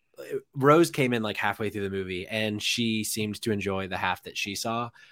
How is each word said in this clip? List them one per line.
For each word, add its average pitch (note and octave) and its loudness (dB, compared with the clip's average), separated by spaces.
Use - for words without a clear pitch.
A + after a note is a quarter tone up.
Rose D3 8
came B2+ 2
in, A#2 2
like, G#2 -2
halfway G#2 0
through G#2 -4
the G2 -2
movie, F#2 -4
and G#2+ -2
she A2 0
seemed G#2+ -4
to A2+ 0
enjoy F#2+ -2
the F#2 -6
half F#2 -2
that - -12
she G2+ -4
saw, A#2 -4